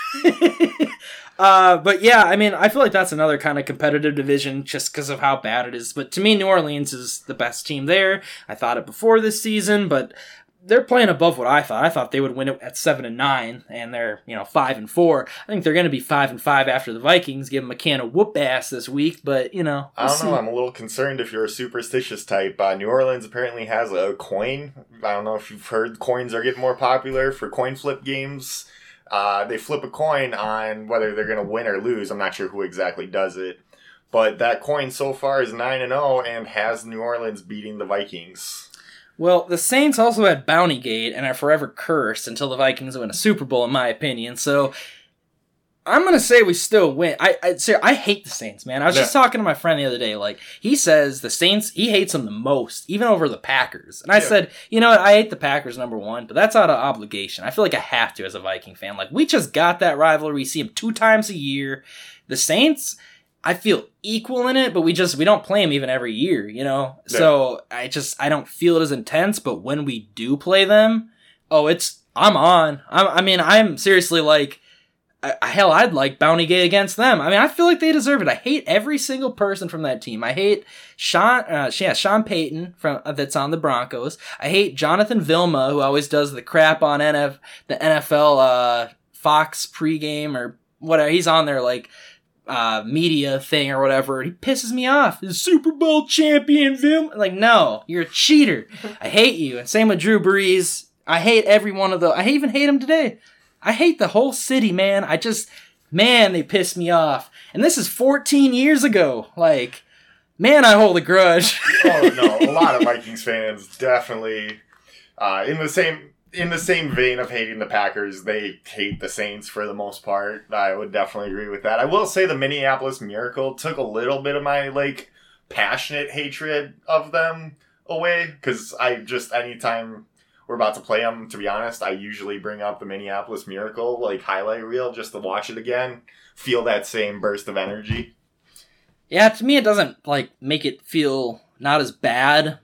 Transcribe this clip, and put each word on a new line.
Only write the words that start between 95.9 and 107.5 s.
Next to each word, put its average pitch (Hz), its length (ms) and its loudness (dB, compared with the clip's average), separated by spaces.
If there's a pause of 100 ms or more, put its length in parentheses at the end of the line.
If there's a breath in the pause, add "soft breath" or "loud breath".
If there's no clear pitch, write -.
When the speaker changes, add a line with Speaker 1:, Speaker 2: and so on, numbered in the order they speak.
Speaker 1:
champion, 294 680 2
Vilma. 302 380 2
Like, 202 180 -2
no, 190 540 4
you're 170 160 -4
a - 80 -4
cheater. 247 560 4 (340 loud breath)
I 214 80 -10
hate 226 280 4
you. 131 240 -6
And 123 80 -14
same 220 180 4
with 190 140 2
Drew 208 180 4
Brees. 185 680 2 (200)
I 165 140 2
hate 220 240 4
every 202 260 4
one 190 220 0
of 180 80 -2
the, 170 80 4
I 180 180 2
even 277 240 2
hate 277 180 2
him 277 120 2
today. 294 400 0 (440 soft breath)
I 202 80 2
hate 311 280 2
the 175 80 2
whole 247 240 2
city, 220 400 0
man. 196 320 2
I 160 120 0
just, 214 320 -4 (440 soft breath)
man, 214 400 6
they 165 100 0
piss 185 340 -2
me 170 140 -2
off. 156 400 2 (240 loud breath)